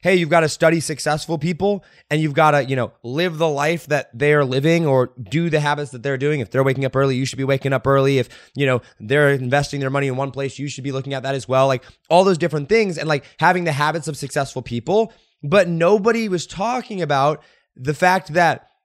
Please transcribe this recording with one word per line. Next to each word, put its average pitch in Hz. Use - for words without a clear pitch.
hey, 185
you've 175
gotta 160
study 165
successful 156
people 180
and 151
you've 156
gotta, 147
you 131
know, 117
live 156
the 165
life 151
that 139
they're 147
living 156
or 131
do 147
the 151
habits 147
that 120
they're 135
doing. 143
If 117
they're 135
waking 135
up 127
early, 135
you 131
should 123
be 131
waking 135
up 131
early. 135
If, 120
you 139
know, 127
they're 139
investing 139
their 135
money 143
in 131
one 135
place, 135
you 143
should 131
be 139
looking 135
at 131
that 135
as 131
well. 131
Like, 131
all 175
those 190
different 151
things 208
and, 151
like, 151
having 180
the 160
habits 151
of 151
successful 135
people. 180
But 175
nobody 208
was 180
talking 214
about 147
the 127
fact 180
that 165